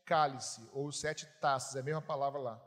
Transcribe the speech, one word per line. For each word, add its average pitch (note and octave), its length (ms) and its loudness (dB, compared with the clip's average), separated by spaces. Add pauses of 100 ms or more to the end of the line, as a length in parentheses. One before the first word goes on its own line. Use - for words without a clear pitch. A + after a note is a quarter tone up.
cálices, C3+ 680 2
ou C#3+ 160 -4
os C#3+ 120 -6
sete D3+ 260 -4 (140)
taças, C3+ 360 2
é C3 40 -2
a - 20 -4
mesma D3+ 200 -2
palavra C#3 380 0
lá. A2+ 260 -6